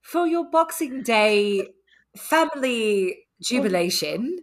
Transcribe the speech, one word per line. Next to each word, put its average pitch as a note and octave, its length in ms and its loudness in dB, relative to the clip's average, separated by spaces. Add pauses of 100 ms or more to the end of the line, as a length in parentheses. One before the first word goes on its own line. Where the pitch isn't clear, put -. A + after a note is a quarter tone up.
for F4 260 -2
your E4+ 240 0
Boxing D#4+ 520 0
Day G#3 640 2 (480)
family B3 1080 0 (160)
jubilation F#3+ 1000 -2